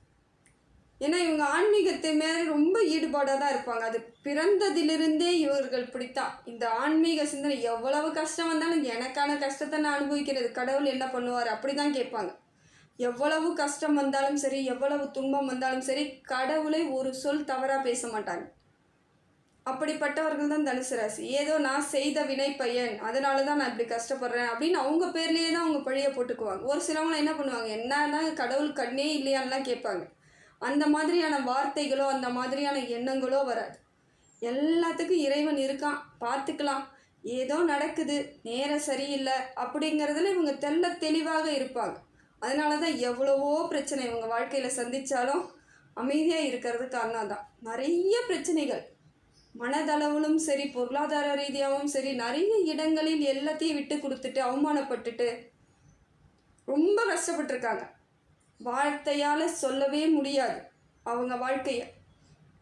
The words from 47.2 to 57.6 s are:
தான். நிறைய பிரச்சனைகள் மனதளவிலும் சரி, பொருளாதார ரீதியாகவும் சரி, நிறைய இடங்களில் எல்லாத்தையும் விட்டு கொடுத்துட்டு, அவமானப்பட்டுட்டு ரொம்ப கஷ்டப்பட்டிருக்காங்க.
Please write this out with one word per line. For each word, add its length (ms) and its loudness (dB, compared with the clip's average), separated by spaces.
தான். 160 -8
நிறைய 520 0
பிரச்சனைகள் 560 0
மனதளவிலும் 800 0
சரி, 320 0
பொருளாதார 640 -2
ரீதியாகவும் 580 -2
சரி, 200 -2
நிறைய 380 0
இடங்களில் 600 2
எல்லாத்தையும் 540 0
விட்டு 160 -4
கொடுத்துட்டு, 460 -4
அவமானப்பட்டுட்டு 880 0
ரொம்ப 380 4
கஷ்டப்பட்டிருக்காங்க. 800 -2